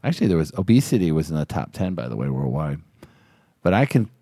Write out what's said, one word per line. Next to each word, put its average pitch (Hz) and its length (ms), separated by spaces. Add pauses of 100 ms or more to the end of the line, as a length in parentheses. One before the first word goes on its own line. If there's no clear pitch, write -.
Actually, - 240
there 90 80
was, 78 200
obesity 104 540
was 78 200
in 78 60
the 76 80
top - 280
ten, 92 220
by 62 120
the 58 100
way, 64 120
worldwide. 69 520 (840)
But 90 120
I 123 120
can 110 220 (140)